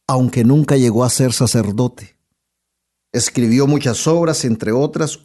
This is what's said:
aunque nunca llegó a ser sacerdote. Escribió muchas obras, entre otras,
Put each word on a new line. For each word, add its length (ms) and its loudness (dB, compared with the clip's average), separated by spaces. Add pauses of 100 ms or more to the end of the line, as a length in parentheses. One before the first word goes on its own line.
aunque 360 0
nunca 320 4
llegó 300 2
a 40 0
ser 220 0
sacerdote. 880 -2 (960)
Escribió 540 0
muchas 400 -2
obras, 360 0
entre 280 -4
otras, 540 -2